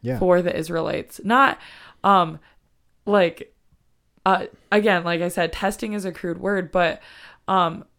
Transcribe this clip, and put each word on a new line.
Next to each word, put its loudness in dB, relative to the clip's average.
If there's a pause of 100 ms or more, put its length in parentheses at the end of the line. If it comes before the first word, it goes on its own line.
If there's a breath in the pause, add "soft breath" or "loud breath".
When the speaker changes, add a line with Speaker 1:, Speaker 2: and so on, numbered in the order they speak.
Speaker 1:
Yeah. -4
Speaker 2:
for 4
the -2
Israelites. -6
Not, 2 (440 loud breath)
um, 2 (640 soft breath)
like, 0 (720)
uh, 2 (240)
again, 2
like -2
I -2
said, -2
testing -4
is -8
a -6
crude -8
word, -4
but, 0 (460 loud breath)
um, 0 (140)